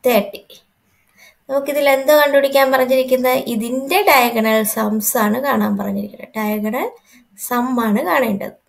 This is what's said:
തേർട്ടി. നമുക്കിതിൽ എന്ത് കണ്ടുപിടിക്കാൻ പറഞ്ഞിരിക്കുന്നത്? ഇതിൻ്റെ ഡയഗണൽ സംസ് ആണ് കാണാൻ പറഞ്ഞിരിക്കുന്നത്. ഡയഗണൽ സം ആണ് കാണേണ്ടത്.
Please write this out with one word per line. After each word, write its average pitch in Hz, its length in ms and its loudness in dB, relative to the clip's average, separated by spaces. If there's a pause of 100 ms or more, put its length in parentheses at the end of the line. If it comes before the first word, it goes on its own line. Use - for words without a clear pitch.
തേർട്ടി. 233 380 0 (1040)
നമുക്കിതിൽ 277 380 -2 (100)
എന്ത് 269 240 0
കണ്ടുപിടിക്കാൻ 277 560 4
പറഞ്ഞിരിക്കുന്നത്? 254 680 2 (100)
ഇതിൻ്റെ 262 460 -2 (120)
ഡയഗണൽ 226 480 2 (160)
സംസ് 214 380 -2 (100)
ആണ് 208 140 0 (100)
കാണാൻ 214 340 0
പറഞ്ഞിരിക്കുന്നത്. 202 580 -8
ഡയഗണൽ 214 480 -4 (600)
സം 247 200 -2 (200)
ആണ് 214 220 0
കാണേണ്ടത്. 262 460 -2 (140)